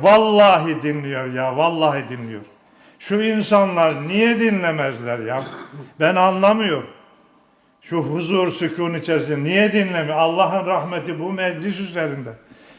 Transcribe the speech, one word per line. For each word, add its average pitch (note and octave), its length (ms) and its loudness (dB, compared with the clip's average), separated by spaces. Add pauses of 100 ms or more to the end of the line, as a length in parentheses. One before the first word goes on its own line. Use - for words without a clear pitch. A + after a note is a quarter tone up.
Vallahi G3 800 6
dinliyor C#3 520 -4
ya, B2+ 240 -2
vallahi D#3 520 0
dinliyor. A#2 320 -10 (580)
Şu G#3 220 -4
insanlar F#3 880 2
niye A3 320 2
dinlemezler D3+ 800 -2
ya? A#2+ 240 -4 (560)
Ben D#3+ 160 4
anlamıyorum. F#3+ 760 2 (920)
Şu - 160 -6
huzur, E3+ 540 -2
sükun E3+ 420 -4
içerisinde D3+ 500 -2
niye G3 300 2
dinlemiyor? E3+ 440 -2
Allah'ın E3+ 480 2
rahmeti E3+ 540 -4
bu F3+ 140 -6
meclis F#3 460 -4
üzerinde. D#3 500 -6 (500)